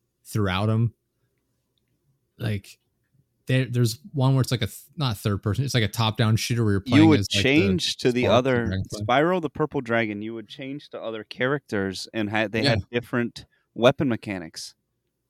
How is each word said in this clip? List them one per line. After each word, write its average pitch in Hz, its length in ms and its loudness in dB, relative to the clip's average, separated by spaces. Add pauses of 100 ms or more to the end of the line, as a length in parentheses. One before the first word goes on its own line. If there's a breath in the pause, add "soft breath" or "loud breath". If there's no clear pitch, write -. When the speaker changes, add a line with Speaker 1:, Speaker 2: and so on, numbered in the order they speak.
(240)
Speaker 1:
throughout 101 440 -2
'em. 110 240 0 (1500)
Like, 107 400 -6 (680)
there, 131 180 2
there's 120 360 0 (120)
one 135 220 2
where 131 80 4
it's, - 80 -4
like, 117 120 -2
a 107 40 0
th-, - 120 -10 (180)
not 131 200 -4
third 101 260 -2
person, 110 220 -2
it's, 139 100 -4
like, 120 100 2
a 98 40 0
top-down 110 480 0
shooter 117 280 -2
where 107 100 2
you're 95 120 0
Speaker 2:
You - 60 -4
Speaker 1:
playing 156 160 8
Speaker 2:
would 139 120 6
Speaker 1:
as, 95 140 -4
like, 101 100 0
the 127 40 2
Speaker 2:
change 175 500 2
to 127 140 2
the 123 120 0
Speaker 1:
Spark 107 140 4
Speaker 2:
other 123 280 2
Speaker 1:
Dragonfly. 98 360 -6
Speaker 2:
Spyro 147 380 2
the 151 100 -4
Purple 151 300 -4
Dragon, 113 420 -2
you 110 120 -8
would 113 140 -12
change 139 420 -14
to 104 100 -12
other 110 240 -8
characters 110 880 -4
and 110 160 -4
had, 107 240 -2
they 113 120 0
Speaker 1:
Yeah. 143 60 2
Speaker 2:
had 110 100 2 (100)
different 120 560 -4 (280)
weapon 131 340 2
mechanics. 98 680 -8 (560)